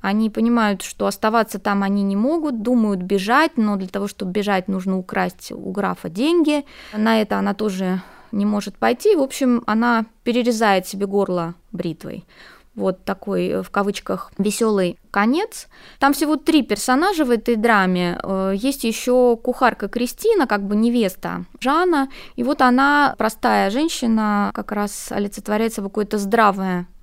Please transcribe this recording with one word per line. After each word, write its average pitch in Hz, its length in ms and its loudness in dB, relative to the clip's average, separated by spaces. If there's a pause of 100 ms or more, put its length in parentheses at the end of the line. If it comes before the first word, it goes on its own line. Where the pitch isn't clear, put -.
они 214 280 0
понимают, 220 520 0
что - 240 -6
оставаться 214 540 0
там 202 240 0
они 196 200 0
не 196 120 0
могут, 277 460 0
думают 214 400 2
бежать, 202 560 2
но 208 200 2
для 190 100 -6
того, 202 200 -6
чтобы 196 240 -8
бежать, 196 360 -2
нужно 190 300 -2
украсть 185 540 -6
у 196 200 -10
графа 185 380 -4
деньги. 294 560 2 (260)
На 220 300 2
это 208 160 -2
она 202 160 0
тоже 190 480 -2 (300)
не 202 140 0
может 208 320 -2
пойти. 247 380 2
В 294 60 2
общем, 254 460 0
она 226 380 2 (180)
перерезает 226 640 2
себе 196 180 -6
горло 185 480 -2 (180)
бритвой. 170 540 -8 (480)
Вот 190 300 -4
такой, 190 440 -4
э, 190 160 -4
в - 60 -16
кавычках, 196 680 -4
«веселый 202 600 0 (140)
конец». 277 560 -2 (320)
Там 277 140 4
всего 294 240 0
три 311 260 2
персонажа 294 640 0
в 247 40 0
этой 233 280 0
драме. 185 640 2
Э, 190 320 -2
есть 254 300 -2
еще 247 500 2
кухарка 226 540 -2
Кристина, 294 580 0
как 202 160 -2
бы 202 140 0
невеста 190 680 0 (140)
Жана. 302 480 2 (300)
И 240 60 -4
вот 285 180 0
она, 269 560 4
простая 214 540 2
женщина, 214 800 0
как - 180 -10
раз 208 400 -4
олицетворяет 208 640 -2
собой 196 160 -6
какое-то 208 280 -2
здравое 196 720 2 (160)